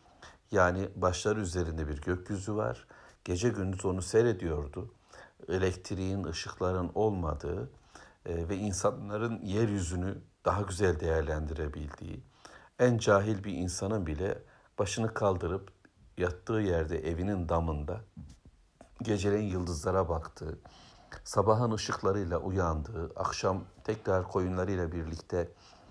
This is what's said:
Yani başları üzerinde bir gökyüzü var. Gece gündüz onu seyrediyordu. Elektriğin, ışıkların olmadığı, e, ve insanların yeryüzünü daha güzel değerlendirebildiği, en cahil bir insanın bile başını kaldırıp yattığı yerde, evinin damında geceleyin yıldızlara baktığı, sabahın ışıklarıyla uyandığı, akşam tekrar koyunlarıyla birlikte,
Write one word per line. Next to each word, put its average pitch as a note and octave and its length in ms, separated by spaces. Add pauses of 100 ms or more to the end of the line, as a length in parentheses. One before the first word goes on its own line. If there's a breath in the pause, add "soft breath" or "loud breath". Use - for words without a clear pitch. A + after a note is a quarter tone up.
(500 loud breath)
Yani F#2+ 460
başları F#2+ 440
üzerinde E2 480
bir D2 120
gökyüzü F#2 560
var. A2+ 300 (380 loud breath)
Gece F2+ 240
gündüz F#2+ 360
onu F#2 180
seyrediyordu. F2+ 920 (540 loud breath)
Elektriğin, F#2+ 760
ışıkların F2+ 680
olmadığı, F2 760 (560 loud breath)
e, E2+ 220
ve G2 80
insanların G#2 880
yeryüzünü G2 760 (260)
daha F2+ 180
güzel F2+ 380
değerlendirebildiği, D2+ 1200 (560 loud breath)
en B2 200
cahil G2+ 460
bir G2+ 80
insanın F2+ 540
bile D#2 360 (360 soft breath)
başını G#2+ 360
kaldırıp F#2 580 (460)
yattığı F2+ 420
yerde, E2 480
evinin F2+ 400
damında E2 520 (1000)
geceleyin G#2 480
yıldızlara F2+ 580
baktığı, D#2 500 (680 loud breath)
sabahın A2 460
ışıklarıyla G2 680
uyandığı, E2 800
akşam F#2+ 480 (200)
tekrar F#2+ 440
koyunlarıyla F#2 640
birlikte, E2 600 (380 loud breath)